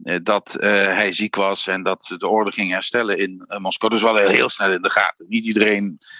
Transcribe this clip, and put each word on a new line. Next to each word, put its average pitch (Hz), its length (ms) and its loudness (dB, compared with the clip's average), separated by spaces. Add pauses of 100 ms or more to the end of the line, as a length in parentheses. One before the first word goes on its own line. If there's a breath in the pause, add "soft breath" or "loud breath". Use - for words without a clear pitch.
(220)
dat, 101 320 -2
eh, - 160 0
hij 98 420 2
ziek 104 220 -2
was 98 320 0
en 95 160 -4
dat 95 360 -4
de 92 100 -4
orde 104 240 0
ging 98 180 -4
herstellen 98 480 -2
in, 95 280 -6
eh, 101 120 -10
Moskou. 98 340 -2
Dus 113 80 2
we 107 60 2
hadden 107 240 4
heel 123 180 2
snel 98 240 0
in 90 100 -2
de 98 80 0
gaten. 90 380 0
Niet 110 160 -2
iedereen, 104 540 0 (220 loud breath)